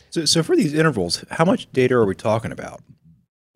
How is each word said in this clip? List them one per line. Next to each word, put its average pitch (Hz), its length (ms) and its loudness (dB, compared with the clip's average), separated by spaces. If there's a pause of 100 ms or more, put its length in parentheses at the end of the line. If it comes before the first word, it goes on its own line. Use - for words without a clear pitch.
(120)
So, 160 140 -4
so 170 180 2
for 349 120 0
these 175 180 2
intervals, 127 580 0
how 165 140 0
much - 280 0
data 127 220 2
are 113 100 4
we 95 100 0
talking 110 360 -2
about? - 300 -14 (760)